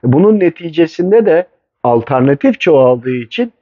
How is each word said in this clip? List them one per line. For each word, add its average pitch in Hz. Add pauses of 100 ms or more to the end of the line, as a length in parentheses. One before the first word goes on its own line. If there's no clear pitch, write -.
Bunun 180
neticesinde 175
de 170 (360)
alternatif 131
çoğaldığı 127
için 170